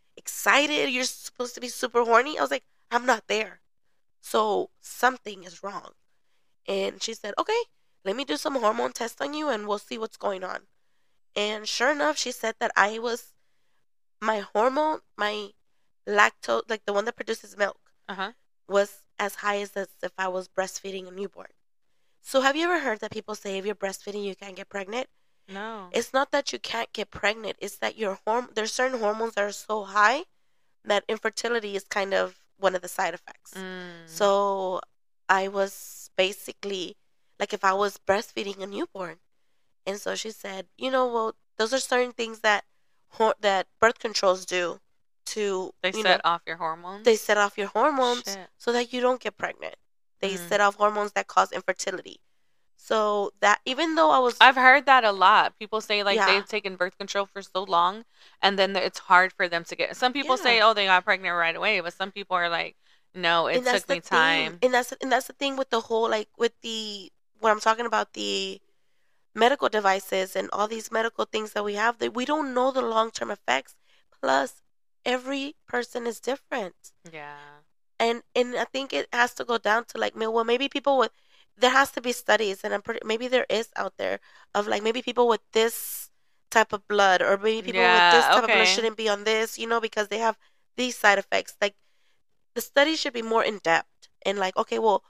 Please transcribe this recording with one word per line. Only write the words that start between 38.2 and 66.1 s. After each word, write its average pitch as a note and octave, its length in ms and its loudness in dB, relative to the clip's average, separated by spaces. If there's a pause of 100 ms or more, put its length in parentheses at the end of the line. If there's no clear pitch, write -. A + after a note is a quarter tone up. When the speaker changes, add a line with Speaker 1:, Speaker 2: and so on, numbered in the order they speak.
Speaker 1:
a F#3+ 60 -10
newborn. G3 520 -10 (640)
And G3+ 140 -6
so F#3+ 160 -6
she A3 160 -8
said, F#3+ 360 -14 (100)
You C4 140 -4
know, B3+ 160 2
well, A3+ 280 -2 (220)
those A3+ 160 0
are C4+ 60 0
certain B3 340 0
things A3+ 280 -8
that G#3 240 2 (460)
hor-, A3 300 2
that G3 260 2 (120)
birth A3+ 200 4
controls F#3+ 460 0
do F3+ 340 -4 (480)
to, G3 540 -4
Speaker 2:
They F#3 100 -2
Speaker 1:
you G#3+ 120 -4
Speaker 2:
set F#3 140 4
Speaker 1:
know, - 80 -4
Speaker 2:
off E3+ 220 0
your E3 100 -10
hormones? F3 480 -10
Speaker 1:
they A3+ 100 6
set G#3+ 220 0
off G3+ 200 2
your G3+ 100 -4
hormones B3 580 0
Speaker 2:
Shit. D4 320 -10
Speaker 1:
so - 160 -4
that A#3+ 200 -2
you B3 80 -4
don't B3 200 2
get - 160 -8
pregnant. - 380 -8 (460)
They G3 140 -2
Speaker 2:
Mm. F3 140 -10
Speaker 1:
set G#3 120 2
off G3+ 140 4
hormones G#3 380 0
that G3 140 -4
cause F#3 240 2
infertility. - 680 -6 (600)
So G#3 540 0 (100)
that, G3+ 240 6
even D#4 300 -2
though D#4 160 6
I C4 80 6
was B3 220 0
Speaker 2:
I've B3+ 140 10
heard B3+ 320 8
that C4 160 8
a G#3+ 80 4
lot. F#3+ 480 4
People G#3+ 220 -6
say, G#3 220 -2
like, G3+ 140 2
Speaker 1:
Yeah. G3 80 4
Speaker 2:
they've G3 220 2
taken G3+ 280 -6
birth F3+ 220 -4
control G3+ 300 -4
for G3 140 -16
so F#3+ 220 -8
long, F#3+ 420 0 (360)
and G3 160 2
then F#3+ 180 2
it's - 240 -4
hard F#3 340 6
for F#3 140 -2
them E3+ 180 -4
to E3+ 100 -12
get, - 200 -4
some B3+ 180 0
people C#4 240 0
say, A#3+ 220 2
Speaker 1:
Yeah. G#3 100 6
Speaker 2:
"Oh, A3+ 40 4
they G3+ 120 0
got F#3 180 4
pregnant F#3 320 -2
right E3 200 0
away," F#3+ 240 0
but E3+ 140 -8
some G3 180 -8
people G3 240 -6
are F3 140 0
like, E3 260 -4 (380)
"No, E3+ 340 2
it D#3 100 0
Speaker 1:
And B3+ 100 0
that's G#3 140 2
Speaker 2:
took - 60 -16
Speaker 1:
the C#4 80 0
Speaker 2:
me - 40 -6
Speaker 1:
thing. - 100 -18
Speaker 2:
time." D#3+ 540 2
Speaker 1:
And B3+ 100 2
that's, B3 200 0
and C4+ 180 -4
that's B3+ 160 0
the - 60 -20
thing C#4 240 -4
with C4+ 120 -4
the A#3 120 0
whole, A3+ 280 -2
like, G#3+ 280 -4